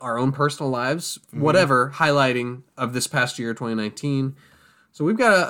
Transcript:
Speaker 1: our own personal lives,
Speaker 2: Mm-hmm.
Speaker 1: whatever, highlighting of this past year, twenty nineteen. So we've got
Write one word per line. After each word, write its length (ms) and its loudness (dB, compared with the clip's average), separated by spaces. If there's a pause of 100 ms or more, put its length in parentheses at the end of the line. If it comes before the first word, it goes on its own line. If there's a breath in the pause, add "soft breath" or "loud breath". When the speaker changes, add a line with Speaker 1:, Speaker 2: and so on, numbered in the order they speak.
Speaker 1:
our 160 -4
own 140 2
personal 380 -2
lives, 480 -4 (100)
Speaker 2:
Mm-hmm. 120 -8
Speaker 1:
whatever, 540 4
highlighting 680 2 (140)
of 160 -4
this 140 -4
past 320 -2
year, 160 -4
twenty 200 -6
nineteen. 640 -4 (560 soft breath)
So 120 -6
we've 120 0
got 160 4 (180)